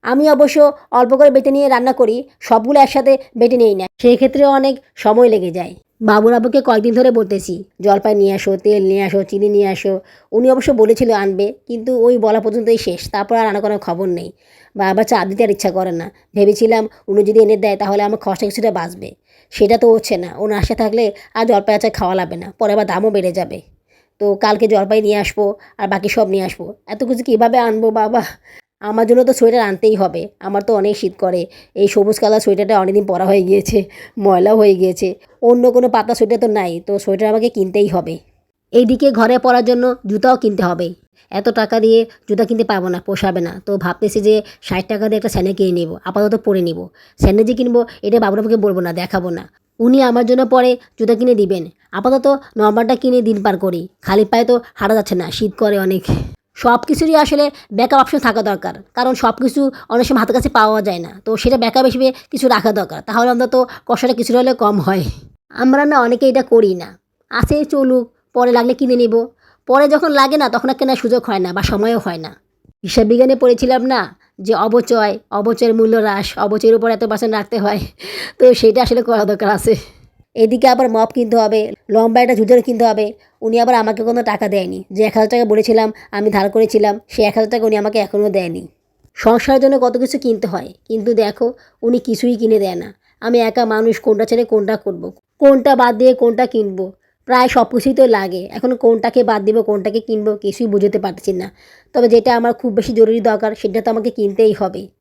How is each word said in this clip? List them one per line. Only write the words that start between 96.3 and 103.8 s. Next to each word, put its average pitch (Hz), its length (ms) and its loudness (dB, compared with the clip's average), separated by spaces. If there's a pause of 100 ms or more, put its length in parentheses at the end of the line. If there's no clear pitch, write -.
কিনবো? 196 460 -4 (320)
প্রায় 254 240 2
সব 247 160 2
কিছুই 254 300 -2
তো 262 120 6
লাগে, 196 460 -2
এখন 247 220 -4
কোনটাকে 233 500 0
বাদ 208 200 -2
দিব, 214 180 0
কোনটাকে 208 380 -4
কিনবো, 214 360 -4
কিছুই 208 300 -6
বুঝতে 202 320 0
পারছি 190 340 -6
না। 185 200 -8 (400)
তবে 240 160 2
যেটা 233 280 4
আমার 233 160 0
খুব 233 200 -6
বেশি 220 200 -4
জরুরি 226 280 2
দরকার 214 340 -2
সেটা 214 280 -6